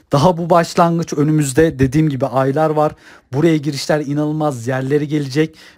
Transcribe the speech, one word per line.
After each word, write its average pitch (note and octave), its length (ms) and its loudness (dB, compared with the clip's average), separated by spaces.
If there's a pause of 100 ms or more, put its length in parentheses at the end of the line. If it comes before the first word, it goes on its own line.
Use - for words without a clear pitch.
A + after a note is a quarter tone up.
(120)
Daha D#3+ 260 2
bu E3+ 120 -6
başlangıç, E3+ 640 2
önümüzde D3 680 2
dediğim C#3 300 2
gibi C3+ 160 -4
aylar C3+ 440 0
var. D3+ 260 0 (380)
Buraya D#3 240 2
girişler D3+ 420 -2
inanılmaz D3 680 -2
yerlere C3+ 380 -2
gelecek. D3 500 -2 (220)